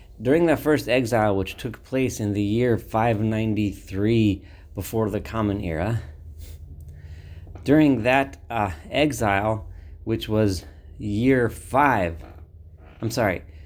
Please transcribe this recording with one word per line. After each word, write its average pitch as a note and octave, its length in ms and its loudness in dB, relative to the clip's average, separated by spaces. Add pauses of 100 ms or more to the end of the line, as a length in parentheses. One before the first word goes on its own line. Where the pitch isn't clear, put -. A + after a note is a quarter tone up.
(220)
During D#3 240 4
the D#3 100 4
first C3+ 320 0
exile, A2 480 2
which F#2+ 200 -4
took - 260 -10
place C3 380 -2
in G#2 120 0
the G2+ 100 0
year A2+ 360 2
five A2 420 0
ninety-three G#2+ 1200 0 (320)
before A2 360 -2
the G2+ 100 -2
Common G#2 400 -2
Era, F#2 400 -2 (1600)
during C#3 400 6
that, C#3 340 2 (100)
uh, G#2+ 220 0 (200)
exile, A2 760 0 (360)
which A2+ 240 -4
was G#2+ 360 2 (340)
year A#2 520 2
five, A#2 680 2 (840)
I'm A2+ 80 -2
sorry, G2+ 320 0 (240)